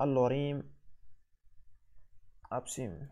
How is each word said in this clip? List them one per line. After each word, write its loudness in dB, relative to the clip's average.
اللوريم 4
أبسيم. -4